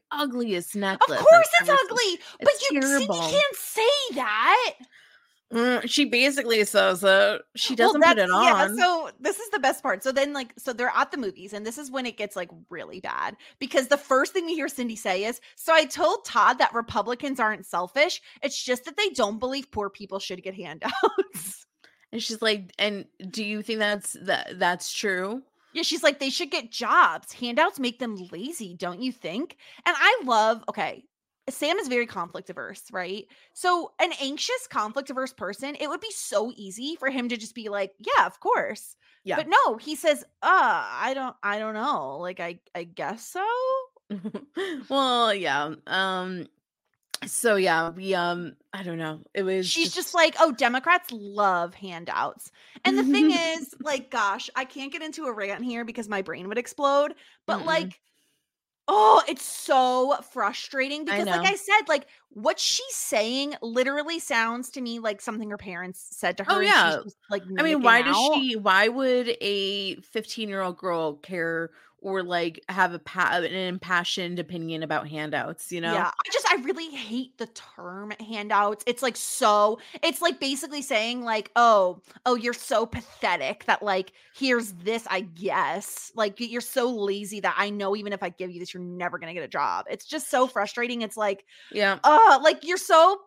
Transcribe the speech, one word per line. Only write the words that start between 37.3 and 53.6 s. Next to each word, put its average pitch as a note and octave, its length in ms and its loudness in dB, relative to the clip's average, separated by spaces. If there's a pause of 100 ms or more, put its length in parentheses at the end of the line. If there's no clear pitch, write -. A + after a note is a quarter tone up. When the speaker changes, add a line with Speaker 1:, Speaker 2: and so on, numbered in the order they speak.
Speaker 2:
just A3 200 -14
be A3 120 -10
like, G3+ 300 -4
"Yeah, A#3+ 280 2
of - 140 -8
course." A#3 560 -2 (280)
Speaker 1:
Yeah. F#3+ 120 -2
Speaker 2:
But - 120 -4
no, G#4+ 280 4
he D4 200 -8
says, D4+ 280 0 (180)
"Uh, - 80 0
I G3 640 2
don't, C4 280 -8
I G3+ 160 -2
don't A3 160 -6
know. G3+ 440 -4
Like, F3+ 220 -8
I, F3 200 -8 (140)
I F3 100 -8
guess F3 420 -8
so." F#4 180 -6 (640)
Speaker 1:
<laughs> G#3 60 -8 (720)
Well, B3 460 2
yeah. D3+ 400 -2 (120)
Um, F#3 600 -4 (800)
so G#3+ 300 2
yeah, E3+ 340 2
we, F#3+ 240 -4
um, F3 420 -2 (160)
I G3 100 -10
don't F3 160 -8
know. D#3 240 -8 (120)
It G3 80 -2
was F#3 260 0
Speaker 2:
She's E4 180 0
just - 100 -6
Speaker 1:
just - 180 -8
Speaker 2:
like, E4 240 4
"Oh, D#4+ 140 6
Democrats C4 600 0
love G3+ 600 0
handouts." E3 760 -8 (340)
And F#4 140 2
the C4+ 60 2
thing C#4+ 260 6
Speaker 1:
<laughs> E4 280 0
Speaker 2:
is, D4 220 -14